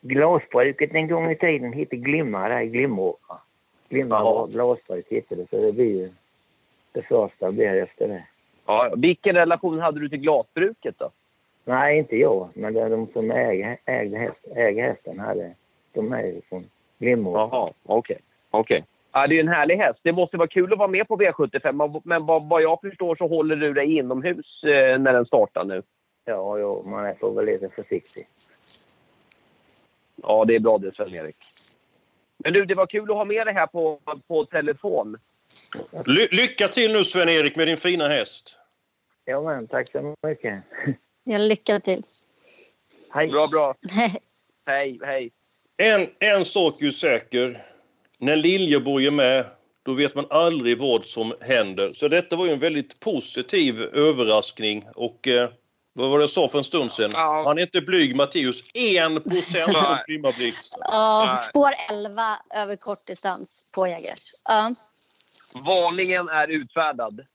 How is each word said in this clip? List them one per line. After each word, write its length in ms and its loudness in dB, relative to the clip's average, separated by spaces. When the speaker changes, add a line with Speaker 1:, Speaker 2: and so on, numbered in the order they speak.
Speaker 1:
Glasbruket 920 2
en 140 0
gång 240 0
i 60 0
tiden 360 0
hette 220 -6
Glimma 540 -2
där 120 0
i 60 -2
Glimåkra. 720 -4
Glimma 260 -2
Speaker 2:
Ja. 80 2
Speaker 1:
var 240 2
glasbruk 640 -2
hette 240 -6
det, 140 -10
så 120 -4
det 100 2
blir 280 0
ju 120 -8
det 100 -8
första 500 -2
blir 320 0
efter 240 -4
det. 160 -8
Speaker 2:
Ja, 320 2
vilken 380 2
relation 440 2
hade 200 -2
du 100 -6
till 100 -8
glasbruket 760 -2
då? 140 -8
Speaker 1:
Nej, 320 2
inte 200 -2
jag. 360 2
Men 200 -6
det 80 0
är 80 -2
de 240 -2
som 180 -2
äger, 540 -2
ägde 320 -4
häst, 220 -8
äger 280 0
hästen 360 -6
hade, 340 -6
de 200 -4
är 100 -4
ju 260 -8
från 200 -14
Glimåkra. 580 0
Speaker 2:
Jaha, 160 -4
okej. 360 -2
Okej. 320 2
Ja, 160 2
det 60 2
är 20 4
ju 60 4
en 60 2
härlig 300 2
häst. 240 0
Det 100 0
måste 260 0
vara 100 2
kul 260 0
att 60 -2
vara 80 2
med 200 -2
på 80 -2
V 180 2
sjuttiofem, 440 -2
men 220 -2
vad, 240 2
vad 120 4
jag 200 2
förstår 340 -4
så 120 -2
håller 280 0
du 180 -2
dig 240 2
inomhus, 680 -4
eh, 360 6
när 140 4
den 120 4
startar 380 2
nu. 200 -6
Speaker 1:
Ja, 340 -4
ja, 260 -4
man 200 -8
är, 80 -4
får 180 -4
vara 140 -2
lite 240 -2
försiktig. 580 -10
Speaker 2:
Ja, 300 2
det 100 6
är 40 4
bra 180 4
det, 180 -6
Sven-Erik. 400 -10
Men 160 -4
du, 120 4
det 100 0
var 120 2
kul 240 -4
att 60 0
ha 80 -2
med 220 -2
dig 60 -4
här 140 2
på, 320 -4
på 180 0
telefon. 720 -4
Speaker 3:
Ly-, 260 4
lycka 360 2
till 260 2
nu, 100 4
Sven-Erik, 520 2
med 120 2
din 100 0
fina 300 0
häst. 520 -4
Speaker 1:
Ja, 160 -4
men 260 -6
tack 240 -6
så 240 -8
mycket. 360 -6
Speaker 4:
Ja, 140 -2
lycka 420 0
till. 220 -2
Speaker 1:
Hej. 180 0
Speaker 2:
Bra, 200 2
bra. 340 0
Speaker 4:
<laughs> 140 -12
Hej. 240 0
Speaker 2:
Hej, 380 -2
hej. 280 -6
Speaker 3:
En, 320 2
en 260 4
sak 360 0
är 40 -2
ju 60 2
säker. 720 -2
När 180 0
Liljeborg 720 2
är 40 2
med, 340 4
då 100 -4
vet 220 0
man 140 -4
aldrig 500 2
vad 260 0
som 360 -6
händer. 480 0
Så 180 -2
detta 280 0
var 100 -2
ju 60 2
en 80 -2
väldigt 400 -4
positiv 840 -2
överraskning. 1040 0
Och, 320 -6
eh, 220 2
vad 160 -2
var 80 4
det 60 6
jag 60 2
sa 200 0
för 80 -2
en 60 0
stund 280 -2
sedan? 200 -2
Speaker 2:
Ja. 340 0
Speaker 3:
Han 120 2
är 40 -2
inte 200 -2
blyg, 340 2
Matteus. 480 -2
En 260 2
procent 500 0
Speaker 2:
Nej. 100 4
Speaker 3:
som 140 2
Glimmablixt. 720 -4
Speaker 4:
Ja, 460 2
Speaker 2:
Nej. 100 0
Speaker 4:
spår 320 2
elva 500 -6
över 200 -4
kortdistans 1000 -10
på 120 0
Jägers. 440 -10
Ja. 280 2
Speaker 2:
Varningen 640 0
är 180 0
utfärdad. 880 -4